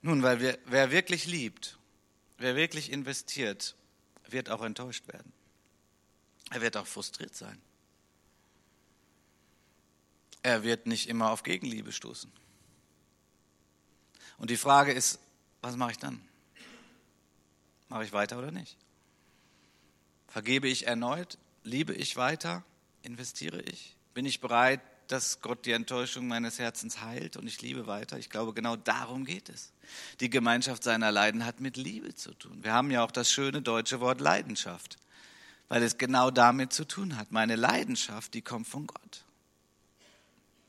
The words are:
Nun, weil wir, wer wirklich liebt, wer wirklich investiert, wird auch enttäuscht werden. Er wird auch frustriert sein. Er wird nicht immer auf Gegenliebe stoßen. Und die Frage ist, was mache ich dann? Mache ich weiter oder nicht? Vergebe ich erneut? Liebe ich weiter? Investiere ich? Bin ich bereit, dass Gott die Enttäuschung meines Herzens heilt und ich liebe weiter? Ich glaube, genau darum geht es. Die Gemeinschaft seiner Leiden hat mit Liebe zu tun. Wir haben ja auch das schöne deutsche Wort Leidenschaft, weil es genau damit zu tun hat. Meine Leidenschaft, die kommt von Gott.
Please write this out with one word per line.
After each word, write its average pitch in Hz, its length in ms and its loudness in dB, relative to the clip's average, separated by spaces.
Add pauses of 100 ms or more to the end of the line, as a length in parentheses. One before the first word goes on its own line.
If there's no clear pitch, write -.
Nun, 143 220 2
weil 127 180 6
wir, 127 260 0
wer 127 260 4
wirklich 175 340 2
liebt, 151 500 -6 (600)
wer 127 160 0
wirklich 160 380 0
investiert, 135 840 -6 (540)
wird 123 200 -6
auch 110 140 -4
enttäuscht 117 460 -8
werden. - 240 -16 (1160)
Er 123 100 -4
wird 113 160 0
auch 98 100 -6
frustriert - 480 -12
sein. 104 260 -16 (2750)
Er 117 180 4
wird 113 240 0
nicht 113 220 -2
immer 113 220 2
auf 110 120 -2
Gegenliebe 107 480 -4
stoßen. - 400 -12 (2000)
Und 113 120 -6
die 120 60 2
Frage 139 360 8
ist, - 260 2 (440)
was 123 140 -8
mache 123 160 0
ich 110 60 -10
dann? 73 220 -10 (1700)
Mache 113 160 -6
ich 101 80 -10
weiter 104 260 0
oder 131 120 -8
nicht? 175 260 -14 (1500)
Vergebe 127 400 0
ich 127 200 0
erneut? 123 520 -2 (240)
Liebe 131 320 -4
ich - 220 -6
weiter? 160 480 -2 (380)
Investiere 120 600 -10
ich? - 340 -12 (180)
Bin 127 100 -4
ich 135 160 -2
bereit, 127 400 4 (260)
dass - 340 -2
Gott 120 260 -6
die 120 60 0
Enttäuschung 123 540 -2
meines 117 320 -4
Herzens 117 420 -6
heilt 127 360 -10
und - 100 -12
ich - 160 -10
liebe 123 240 -8
weiter? 107 320 -8
Ich 113 120 -12
glaube, 110 220 -4
genau 113 220 -2
darum 117 500 -2
geht 95 240 -8
es. - 240 -16 (460)
Die 123 120 0
Gemeinschaft 120 520 2
seiner 113 300 2
Leiden 107 340 4
hat 120 140 -8
mit 131 160 -6
Liebe - 380 -8
zu - 200 -12
tun. - 300 -18
Wir 110 80 0
haben 131 180 6
ja 120 140 4
auch 110 80 -4
das 120 180 2
schöne 139 320 2
deutsche 117 380 0
Wort 123 200 2
Leidenschaft, 104 760 0 (720)
weil 120 160 4
es 113 140 0
genau 127 340 4
damit 127 400 8
zu 156 120 -2
tun 190 320 -6
hat. 107 140 -10
Meine 110 240 2
Leidenschaft, 113 800 0
die 117 80 -6
kommt 117 240 -8
von 147 220 -10
Gott. - 360 -18 (1400)